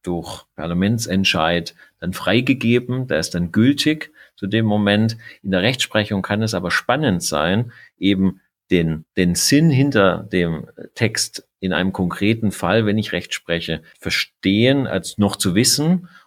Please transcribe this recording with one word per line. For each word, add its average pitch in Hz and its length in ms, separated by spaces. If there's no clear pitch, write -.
durch 87 400
Parlamentsentscheid 87 1160
dann 90 140
freigegeben, 123 920
der 76 120
ist - 140
dann 85 180
gültig 143 600
zu - 100
dem 110 200
Moment. 104 520
In 95 100
der 92 120
Rechtsprechung 107 580
kann 104 220
es 110 100
aber 87 160
spannend 120 540
sein, 92 480
eben 95 420
den, 80 360
den 87 180
Sinn 151 340
hinter 113 600
dem 85 360
Text - 520
in 92 140
einem 92 200
konkreten 101 580
Fall, 107 340
wenn 104 120
ich 107 140
Recht 90 220
spreche, 82 480
verstehen, 117 880
als - 300
noch 101 180
zu 90 200
wissen. 156 520